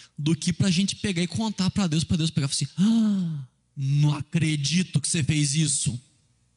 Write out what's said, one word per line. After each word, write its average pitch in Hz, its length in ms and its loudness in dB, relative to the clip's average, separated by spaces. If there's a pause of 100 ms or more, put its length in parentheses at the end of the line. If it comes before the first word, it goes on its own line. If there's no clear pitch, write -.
(180)
do 156 180 0
que - 160 -4
pra 196 180 2
gente 185 260 0
pegar 180 260 -2
e 180 40 -2
contar 202 440 -2
pra 196 160 0
Deus, 151 180 0
pra - 140 -2
Deus 160 120 0
pegar 139 160 -2
e 139 40 -4
falar - 200 -4
assim, - 60 -20
"Ah, 190 720 2 (260)
não 143 400 2
acredito 156 880 0
que - 80 -6
você 165 160 0
fez 143 300 2
isso." 147 440 0 (580)